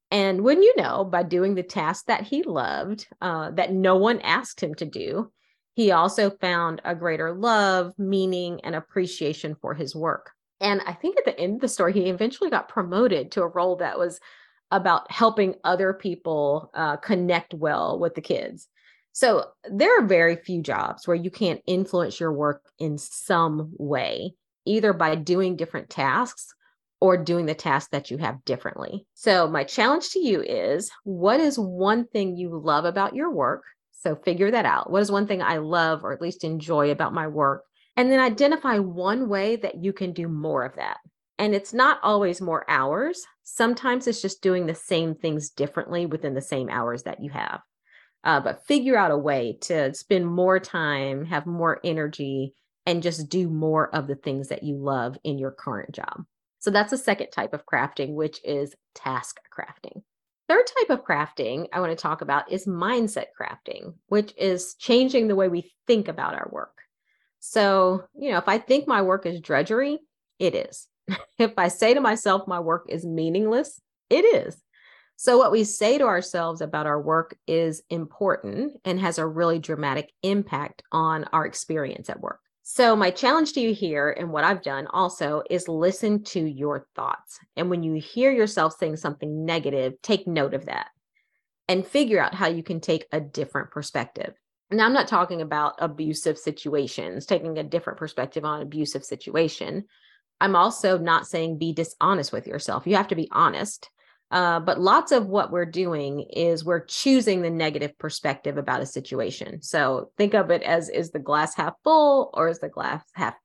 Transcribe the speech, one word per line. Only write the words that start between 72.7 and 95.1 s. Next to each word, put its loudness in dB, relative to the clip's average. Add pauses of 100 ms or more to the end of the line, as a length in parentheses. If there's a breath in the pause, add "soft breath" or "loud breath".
is -6
meaningless," 0 (300)
it 6
is. 4 (540 soft breath)
So 6
what 6
we 4
say 2
to 4
ourselves -2
about -4
our 0
work 0 (100)
is 0
important -4 (100)
and -2
has -2
a 0
really 0
dramatic -4 (100)
impact -4
on 0
our 2
experience -6
at -10
work. -10 (220)
So 4
my 4
challenge 2
to -2
you 2
here 0
and -6
what 0
I've 2
done -6
also -2
is -2
listen 0
to -6
your -4
thoughts. -6 (200)
And -2
when -2
you -2
hear 2
yourself 2
saying -2
something -6
negative, -2
take 0
note 0
of -6
that -6 (800)
and 0
figure 2
out 0
how 0
you -2
can -6
take -2
a -2
different -6
perspective. -8 (360)
Now, 4
I'm 4
not 2
talking 0